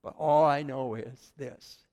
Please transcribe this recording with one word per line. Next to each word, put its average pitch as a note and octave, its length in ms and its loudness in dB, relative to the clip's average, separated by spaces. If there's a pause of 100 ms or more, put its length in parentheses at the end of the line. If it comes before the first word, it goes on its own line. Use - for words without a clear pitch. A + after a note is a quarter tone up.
But - 160 -12
all D3+ 260 4
I D3 200 2
know C3 320 -6
is B2+ 420 -14
this. - 540 -16